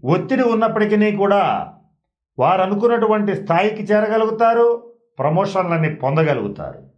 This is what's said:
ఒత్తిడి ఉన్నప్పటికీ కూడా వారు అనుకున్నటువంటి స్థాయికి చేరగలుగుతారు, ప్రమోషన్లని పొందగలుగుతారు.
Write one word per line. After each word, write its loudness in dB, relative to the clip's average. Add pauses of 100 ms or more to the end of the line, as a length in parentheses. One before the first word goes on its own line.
ఒత్తిడి 0
ఉన్నప్పటికీ 2
కూడా 2 (920)
వారు 2
అనుకున్నటువంటి 0
స్థాయికి -2
చేరగలుగుతారు, 2 (500)
ప్రమోషన్లని 0
పొందగలుగుతారు. -2 (180)